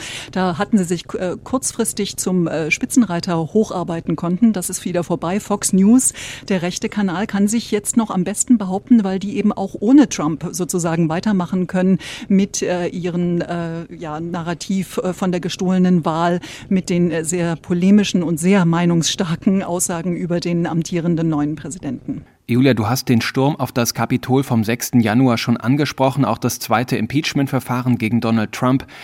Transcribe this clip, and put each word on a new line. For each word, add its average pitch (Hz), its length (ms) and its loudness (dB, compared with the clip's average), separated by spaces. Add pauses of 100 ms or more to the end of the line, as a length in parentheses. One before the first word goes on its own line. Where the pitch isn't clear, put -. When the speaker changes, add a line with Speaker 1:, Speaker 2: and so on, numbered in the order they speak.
(320)
Speaker 1:
da 185 280 0
hatten 202 180 2
sie 185 60 4
sich, 170 320 -4
äh, 180 280 -4
kurzfristig - 760 -4
zum, 185 300 0
äh, 151 220 -2
Spitzenreiter 170 840 0
hocharbeiten 175 640 -2
konnten. 185 380 2
Das 180 160 -4
ist - 160 -8
wieder 175 180 0
vorbei. 175 360 -2
Fox - 340 -2
News, 208 400 6 (360)
der 185 120 0
rechte 185 260 -4
Kanal, 196 380 -2
kann 202 220 2
sich 226 240 -2
jetzt 208 260 0
noch 220 140 2
am 180 120 0
besten 208 360 2
behaupten, 196 440 2
weil 190 140 0
die 196 200 -4
eben 202 140 2
auch 196 280 -6
ohne 254 280 6
Trump 160 440 -4
sozusagen 170 580 0
weitermachen 185 560 0
können 185 320 2 (300)
mit, 196 340 2
äh, 175 240 -2
ihren, 175 560 -2
äh, 170 280 -4 (200)
äh, 175 60 -16
ja, 156 240 -8
Narrativ, 170 800 -6
äh, 185 160 -2
von 185 180 -2
der 175 100 -2
gestohlenen 180 640 2
Wahl 170 340 2 (300)
mit 185 200 -2
den, 175 220 2
äh, 165 140 -2
sehr 170 300 -2
polemischen 185 680 4
und 160 160 -2
sehr 185 260 4
meinungsstarken 170 1000 2
Aussagen 175 520 -4
über 175 240 -2
den 175 280 0
amtierenden 165 600 0
neuen 151 260 -2
Präsidenten. - 680 -8 (240)
Speaker 2:
Julia, 127 260 4
du 107 160 0
hast 131 180 -2
den 117 140 4
Sturm 139 340 0
auf 127 160 -4
das 120 220 -2
Kapitol 127 500 0
vom 113 220 0
sechsten 120 340 2
Januar 117 380 4
schon 117 180 0
angesprochen, 131 720 0
auch 110 120 0
das - 220 -2
zweite 117 380 0
Impeachment-Verfahren 127 1000 -2
gegen 110 220 0
Donald 113 320 0
Trump. 131 340 0 (180)